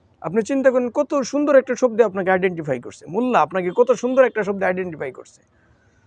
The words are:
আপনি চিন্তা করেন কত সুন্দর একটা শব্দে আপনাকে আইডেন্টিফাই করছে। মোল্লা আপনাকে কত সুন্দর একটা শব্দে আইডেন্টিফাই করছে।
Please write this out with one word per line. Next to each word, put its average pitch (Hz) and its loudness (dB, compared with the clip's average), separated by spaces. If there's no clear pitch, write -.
আপনি 190 -2
চিন্তা 269 2
করেন 247 0
কত 294 -2
সুন্দর 285 0
একটা 254 4
শব্দে 226 2
আপনাকে 185 -2
আইডেন্টিফাই 165 -2
করছে। - -18
মোল্লা 220 0
আপনাকে 180 -2
কত 247 4
সুন্দর 254 2
একটা 233 -2
শব্দে 196 -4
আইডেন্টিফাই 180 -4
করছে। - -20